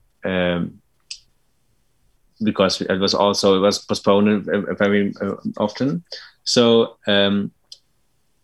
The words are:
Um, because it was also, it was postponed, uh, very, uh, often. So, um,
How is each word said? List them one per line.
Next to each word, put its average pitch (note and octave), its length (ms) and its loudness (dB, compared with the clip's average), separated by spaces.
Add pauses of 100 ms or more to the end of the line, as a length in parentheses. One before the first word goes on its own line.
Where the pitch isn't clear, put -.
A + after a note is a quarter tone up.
(240)
Um, F2 580 -4 (1600)
because G2 380 0
it F#2+ 180 -2
was F#2+ 140 0
also, G2 420 2
it F#2+ 40 2
was G2+ 200 2
postponed, G#2 720 0
uh, F#2+ 240 -2
very, G2+ 480 0
uh, G2+ 140 -4 (220)
often. C#3 460 -4 (400)
So, A#2 540 2 (100)
um, G2+ 440 0 (920)